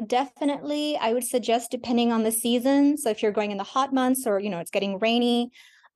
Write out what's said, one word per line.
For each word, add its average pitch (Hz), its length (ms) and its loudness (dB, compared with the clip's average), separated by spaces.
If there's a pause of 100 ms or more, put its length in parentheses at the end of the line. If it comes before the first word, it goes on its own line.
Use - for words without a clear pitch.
definitely, 285 920 -2
I 226 160 0
would 247 100 -2
suggest, 240 480 -2
depending 240 400 0
on 226 120 2
the 220 80 0
season. 269 680 2
So 285 120 -2
if 214 120 -2
you're 214 100 2
going 208 200 -2
in 202 60 -6
the 196 60 -6
hot 269 300 -2
months 262 320 2
or, 202 140 0
you 202 100 -4
know, 175 100 -4
it's 170 120 -10
getting 196 280 -2
rainy, 240 520 2 (440)